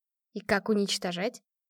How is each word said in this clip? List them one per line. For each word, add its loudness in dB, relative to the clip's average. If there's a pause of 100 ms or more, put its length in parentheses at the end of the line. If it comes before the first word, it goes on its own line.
(320)
И -10
как 0
уничтожать? 0 (280)